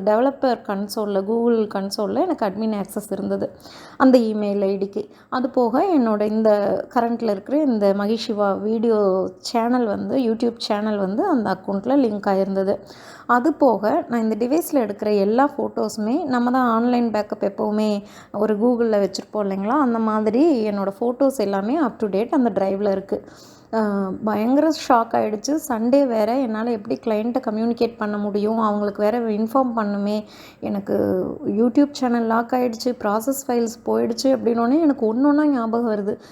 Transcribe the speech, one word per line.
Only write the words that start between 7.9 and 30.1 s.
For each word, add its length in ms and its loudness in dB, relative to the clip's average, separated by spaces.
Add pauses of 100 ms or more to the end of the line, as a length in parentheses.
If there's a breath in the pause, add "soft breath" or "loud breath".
மகிஷிவா 640 0
வீடியோ 760 2
சேனல் 480 0
வந்து, 320 -2
YouTube 400 0
சேனல் 400 -2
வந்து 280 0
அந்த 320 0
அக்கௌண்ட்ல 380 -2
லிங்க் 320 2
ஆயிருந்தது. 500 0 (480 loud breath)
அது 280 2
போக 540 2
நான் 140 -2
இந்த 240 0
டிவைஸ்ல 280 -2
எடுக்கிற 460 0
எல்லா 380 2
ஃபோட்டோஸுமே, 680 -4
நம்ம 280 -2
தான் 160 0
ஆன்லைன் 440 0
பேக்கப் 280 -4
எப்பவுமே 640 -2 (280 loud breath)
ஒரு 260 0
Google-ல 400 2
வச்சிருப்போம் 500 -2
இல்லைங்களா, 200 -4
அந்த 320 2
மாதிரி 720 2
என்னோட 180 -2 (120)
ஃபோட்டோஸ் 380 0
எல்லாமே 420 0
up 180 -2
to 100 -2
date 220 0
அந்த 200 2
drive-ல 420 0
இருக்கு. 320 -4 (500 loud breath)
அ, 60 0 (440)
பயங்கர 460 2
ஷாக் 420 2
ஆயிடுச்சு. 460 0 (100)
சண்டே 400 2
வேற, 300 0
என்னால 340 -2
எப்படி 320 -4
கிளையண்ட்ட 360 0
கம்யூனிகேட் 580 -2
பண்ண 200 -4
முடியும்? 400 -2
அவங்களுக்கு 460 0
வேற 160 2
இன்ஃபார்ம் 560 0
பண்ணுமே. 500 -2 (340 loud breath)